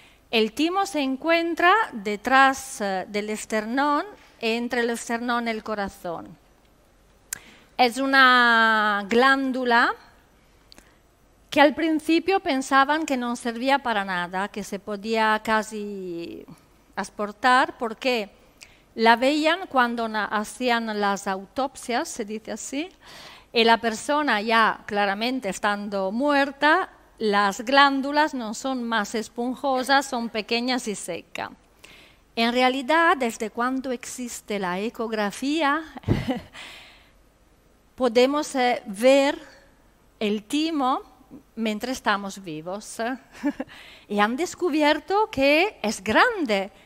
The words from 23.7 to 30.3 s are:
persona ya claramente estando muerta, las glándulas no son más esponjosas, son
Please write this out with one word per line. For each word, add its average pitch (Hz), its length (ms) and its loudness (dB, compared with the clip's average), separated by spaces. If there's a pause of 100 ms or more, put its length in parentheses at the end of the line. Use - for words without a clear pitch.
persona 233 640 -2
ya 226 460 2
claramente 208 640 -2
estando 202 600 -2
muerta, 285 800 2 (280)
las 202 420 2
glándulas 277 760 4
no 226 200 -6
son 262 280 -6
más 226 320 -2
esponjosas, 254 920 0
son 233 240 -6